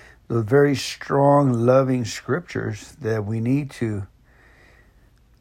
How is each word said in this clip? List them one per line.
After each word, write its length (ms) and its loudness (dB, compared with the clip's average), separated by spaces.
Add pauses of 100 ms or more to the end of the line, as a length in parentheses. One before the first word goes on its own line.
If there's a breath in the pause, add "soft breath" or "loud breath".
(280 loud breath)
the 140 -2
very 320 4
strong, 800 2
loving 500 2
scriptures 960 -8
that 240 -4
we 160 -6
need 300 -2
to 380 -6 (1300 soft breath)